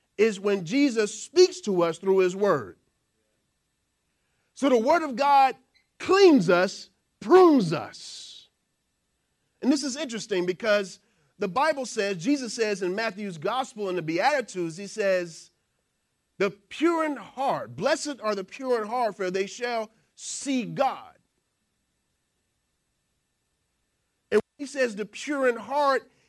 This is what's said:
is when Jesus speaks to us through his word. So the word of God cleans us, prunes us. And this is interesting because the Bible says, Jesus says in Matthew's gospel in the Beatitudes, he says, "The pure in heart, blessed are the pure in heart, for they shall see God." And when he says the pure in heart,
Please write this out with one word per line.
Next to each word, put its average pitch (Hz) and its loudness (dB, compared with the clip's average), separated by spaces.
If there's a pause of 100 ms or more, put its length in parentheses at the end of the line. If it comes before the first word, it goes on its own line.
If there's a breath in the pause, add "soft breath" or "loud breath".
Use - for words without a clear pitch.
(180)
is 202 2
when 202 -2
Jesus 220 0
speaks - 4
to 180 0
us 165 -2
through 190 0
his 185 2
word. 151 -2 (1800)
So 269 0
the 247 6
word 311 2
of 269 -6
God 269 4 (440)
cleans 320 6
us, 185 2 (300)
prunes 277 6
us. - -12 (1120)
And 247 2
this 285 0
is 262 -8
interesting 214 -6
because 202 -2 (380)
the 202 -4
Bible 277 0
says, 208 -4
Jesus 247 -2
says 208 -2
in 180 -2
Matthew's 202 -6
gospel 214 -6
in 185 -4
the 175 -4
Beatitudes, 180 -2
he 196 -12
says, 185 -4 (840)
"The 196 0
pure 320 -2
in 294 -4
heart, 185 -6
blessed 277 -2
are 214 -2
the 190 -6
pure 247 -4
in 208 -10
heart, 233 -4
for 185 -4
they 190 -2
shall 226 -6 (260)
see - -6
God." 165 -4 (3250)
And 208 4
when - -10
he 285 -12
says 254 -4
the 214 -8
pure 269 -4
in 240 2
heart, 269 -2 (180)